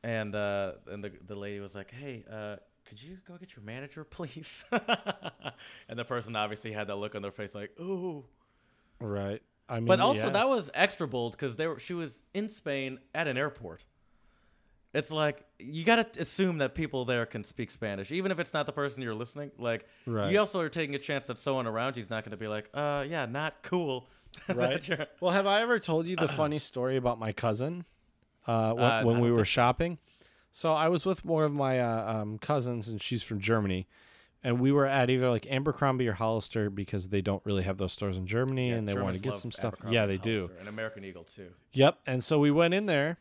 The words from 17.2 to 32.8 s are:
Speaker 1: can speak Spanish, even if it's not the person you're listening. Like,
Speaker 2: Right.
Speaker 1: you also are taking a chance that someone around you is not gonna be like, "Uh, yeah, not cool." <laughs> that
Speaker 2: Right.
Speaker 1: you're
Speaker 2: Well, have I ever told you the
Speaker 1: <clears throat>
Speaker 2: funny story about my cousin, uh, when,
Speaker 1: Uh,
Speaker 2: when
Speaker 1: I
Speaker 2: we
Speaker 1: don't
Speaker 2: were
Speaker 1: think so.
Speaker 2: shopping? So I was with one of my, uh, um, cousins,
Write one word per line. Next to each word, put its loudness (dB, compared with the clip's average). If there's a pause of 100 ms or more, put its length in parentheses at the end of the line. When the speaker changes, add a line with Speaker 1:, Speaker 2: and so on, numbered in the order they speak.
Speaker 1:
can -8
speak -8
Spanish, -6
even -2
if -4
it's -6
not 0
the -6
person -4
you're -4
listening. -8
Like, -2 (200)
Speaker 2:
Right. 0
Speaker 1:
you 6
also 0
are -2
taking -4
a -4
chance -4
that -6
someone 0
around -2
you -8
is -12
not -4
gonna -10
be -6
like, -6
"Uh, -2
yeah, -4
not -6
cool." -2 (200)
<laughs> -18
that -2
Speaker 2:
Right. 0
Speaker 1:
you're -2 (140)
Speaker 2:
Well, 2
have 4
I 6
ever 4
told 2
you -2
the 2
Speaker 1:
<clears throat> -2
Speaker 2:
funny 2
story -2
about 2
my -2
cousin, -2 (640)
uh, 4
when, 2
Speaker 1:
Uh, 6
Speaker 2:
when 6
Speaker 1:
I 4
Speaker 2:
we 6
Speaker 1:
don't 6
Speaker 2:
were 6
Speaker 1:
think 6
so. 0
Speaker 2:
shopping? 4 (540)
So 0
I 4
was 2
with 0
one 4
of 2
my, 2
uh, 0
um, -6
cousins, -2